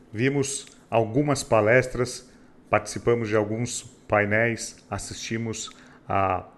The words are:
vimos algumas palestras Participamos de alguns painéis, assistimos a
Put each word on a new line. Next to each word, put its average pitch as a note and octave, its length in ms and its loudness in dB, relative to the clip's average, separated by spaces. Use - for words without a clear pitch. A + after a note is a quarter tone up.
vimos C3+ 560 -2
algumas A#2 540 0
palestras A#2+ 880 2
Participamos A2+ 560 0
de G#2+ 60 0
alguns A2 480 -2
painéis, G#2+ 840 0
assistimos A2+ 800 -8
a F#2+ 340 0